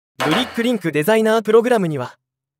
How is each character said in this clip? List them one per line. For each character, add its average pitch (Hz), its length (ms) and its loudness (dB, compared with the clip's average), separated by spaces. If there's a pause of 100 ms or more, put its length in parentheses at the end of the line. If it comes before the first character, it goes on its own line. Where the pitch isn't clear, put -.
(180)
ブ - 140 -4
リ 202 100 0
ッ 247 60 -4
ク - 160 -6
リ 247 100 2
ン 214 60 -2
ク 165 120 -4
デ 147 120 -2
ザ 214 120 2
イ 220 80 2
ナ 220 160 2
ー - 20 -4
プ 208 120 -4
ロ 233 80 6
グ 233 80 -2
ラ 240 100 2
ム 180 80 -2
に 151 100 -6
は、 123 220 -12 (400)